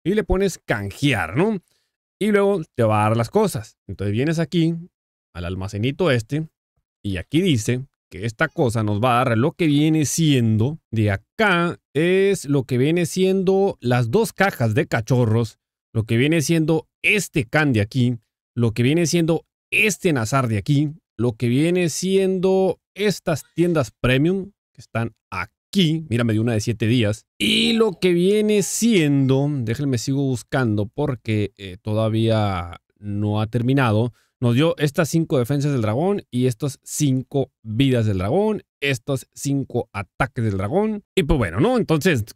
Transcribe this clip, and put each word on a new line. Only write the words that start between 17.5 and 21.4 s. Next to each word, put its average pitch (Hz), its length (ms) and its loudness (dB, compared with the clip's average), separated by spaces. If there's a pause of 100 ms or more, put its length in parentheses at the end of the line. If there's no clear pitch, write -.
de 110 80 2
aquí, 120 380 0 (360)
lo 117 200 0
que 120 100 0
viene 160 220 2
siendo 165 400 0 (260)
este 196 400 0
Nazar 131 380 0
de 110 80 0
aquí, 143 320 0 (260)
lo 117 180 -2
que 117 160 -2